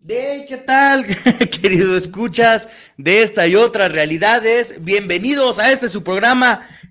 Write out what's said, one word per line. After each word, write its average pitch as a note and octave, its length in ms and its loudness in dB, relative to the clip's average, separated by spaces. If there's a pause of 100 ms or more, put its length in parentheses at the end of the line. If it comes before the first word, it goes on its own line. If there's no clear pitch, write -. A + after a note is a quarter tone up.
De, C4 480 -6
¿qué C4 100 -12
tal, C4+ 460 2
<laughs> G#3+ 560 -2
querido F#3 360 2
escuchas A3 1000 -2
de F3+ 260 2
esta G#3+ 260 0
y F3+ 80 2
otras A3 340 2
realidades? G#3 920 -2
Bienvenidos G#3 760 -2
a A#3 140 2
este B3+ 160 -2
su F#3+ 160 -6
programa, A#3 600 0 (260)